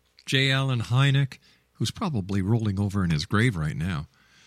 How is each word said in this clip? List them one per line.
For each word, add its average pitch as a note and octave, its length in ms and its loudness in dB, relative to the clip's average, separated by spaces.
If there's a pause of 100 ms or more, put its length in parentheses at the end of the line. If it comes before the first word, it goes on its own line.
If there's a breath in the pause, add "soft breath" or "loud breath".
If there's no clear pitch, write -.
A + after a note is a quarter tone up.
(260)
J. C3+ 240 2
Allen C3+ 320 0
Hynek, C3+ 580 2 (340 soft breath)
who's - 180 -4
probably G2+ 500 -2
rolling G#2 380 0
over G2+ 240 0
in E2+ 60 0
his D2+ 160 0
grave G#2+ 320 2
right D2+ 180 -4
now. E2 320 -4 (400 soft breath)